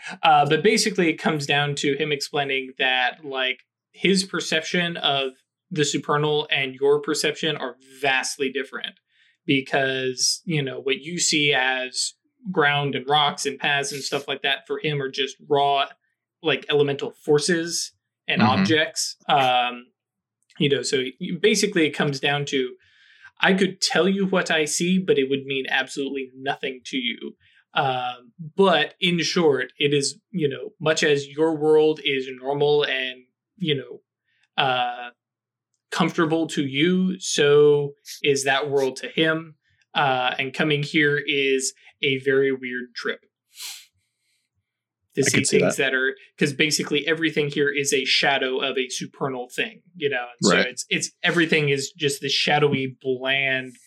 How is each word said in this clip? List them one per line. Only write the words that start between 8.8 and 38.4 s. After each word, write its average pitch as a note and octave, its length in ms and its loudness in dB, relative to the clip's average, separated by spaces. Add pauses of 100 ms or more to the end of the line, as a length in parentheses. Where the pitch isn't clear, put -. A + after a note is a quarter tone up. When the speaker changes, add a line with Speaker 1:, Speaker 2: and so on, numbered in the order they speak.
Speaker 1:
Because, C3+ 1000 0
you D#3 180 -2
know, B2+ 200 -6
what C3+ 180 -2
you E3 180 -10
see D3 360 2
as C3 600 -2 (380)
ground C#3+ 440 2
and B2+ 120 -6
rocks C#3+ 380 0
and C3+ 120 -4
paths C#3+ 360 -2
and C#3 100 -8
stuff C#3 240 -6
like C#3 140 -6
that C3+ 260 -4
for C#3+ 120 -4
him D3+ 220 -2
are C3+ 80 -4
just C3+ 280 -6 (120)
raw, C#3 360 2 (580)
like, C3+ 260 0
elemental C#3+ 420 0
forces E3 840 0 (340)
and D3 140 0
Speaker 2:
Mm-hmm. A3 100 4
Speaker 1:
objects. - 640 0 (140)
Um, B2 560 2 (720)
you C#3+ 80 2
know, C3+ 140 2
so C3 160 -2 (240)
y-, F3 200 -6
basically G3 460 4
it C#3+ 40 0
comes C#3+ 280 -2
down C#3+ 280 0
to, B2+ 280 -2 (640)
I F3+ 140 4
could F#3+ 260 0
tell F3 300 2
you G3 160 0
what F3+ 260 0
I D#3+ 140 2
see, F3 340 0
but D#3 180 2
it C3 120 2
would C3+ 160 -2
mean C3+ 240 -6
absolutely C3+ 680 -4
nothing C3 520 -6
to C#3+ 100 -6
you. - 400 -6 (360)
Um, B2+ 600 -4 (240)
but E3+ 420 4
in F3 200 0
short, D3 600 2
it D3 140 2
is, C#3 260 -2 (100)
you D#3 200 -2
know, - 220 -10 (100)
much D#3 220 2
as C#3+ 260 2
your D#3+ 260 2
world D#3 480 4
is C3+ 240 -2 (100)
normal C#3+ 460 2
and, C3 380 -4 (340)
you D#3 200 -2
know, - 260 -12 (600)
uh, B2 500 -2 (800)
comfortable D#3+ 580 0
to D3 180 -4
you, F3+ 560 0
so D3 720 4 (280)
is C#3 220 2